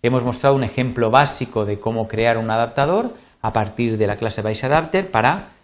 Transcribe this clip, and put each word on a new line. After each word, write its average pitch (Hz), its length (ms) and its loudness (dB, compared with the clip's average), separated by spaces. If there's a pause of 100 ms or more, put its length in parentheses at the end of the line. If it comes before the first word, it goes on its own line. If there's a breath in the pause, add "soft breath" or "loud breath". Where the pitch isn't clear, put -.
Hemos 123 220 2
mostrado 131 300 2
un 135 80 2
ejemplo 120 480 -2
básico 127 540 2
de 101 160 -2
cómo 113 260 -2
crear 113 320 2
un 113 120 -4
adaptador 143 640 0 (280 loud breath)
a 113 100 -2
partir 110 460 0
de 107 80 2
la 101 100 -2
clase 110 260 -4
Base 110 240 -4
Adapter 160 440 0
para 131 380 2 (160)